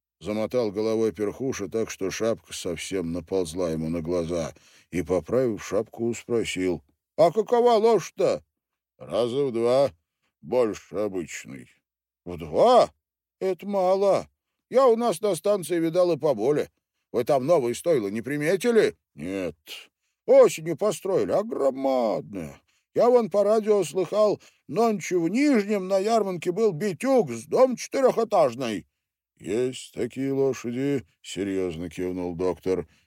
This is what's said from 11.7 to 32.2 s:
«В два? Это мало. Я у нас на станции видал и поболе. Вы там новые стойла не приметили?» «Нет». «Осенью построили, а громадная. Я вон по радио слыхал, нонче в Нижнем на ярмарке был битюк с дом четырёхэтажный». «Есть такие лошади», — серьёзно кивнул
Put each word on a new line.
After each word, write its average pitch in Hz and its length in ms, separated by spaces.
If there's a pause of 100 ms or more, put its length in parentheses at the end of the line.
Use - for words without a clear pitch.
«В 87 140
два? 156 560 (480)
Это 185 260
мало. 190 640 (400)
Я 262 180
у 226 80
нас 226 240
на 208 160
станции 180 420
видал 170 360
и 151 40
поболе. 131 520 (420)
Вы 120 140
там 135 200
новые 135 300
стойла 135 320
не 107 140
приметили?» 160 760 (200)
«Нет». 92 420 (680)
«Осенью 170 520
построили, 180 540
а 165 120
громадная. 113 1160 (340)
Я 214 140
вон 240 200
по 202 140
радио 208 400
слыхал, 185 580 (280)
нонче 196 480
в 165 100
Нижнем 208 600
на 196 80
ярмарке 196 560
был 214 180
битюк 190 600
с 113 140
дом 254 300
четырёхэтажный». 165 1120 (500)
«Есть 123 560
такие 131 380
лошади», — 135 720 (180)
серьёзно 90 680
кивнул 90 460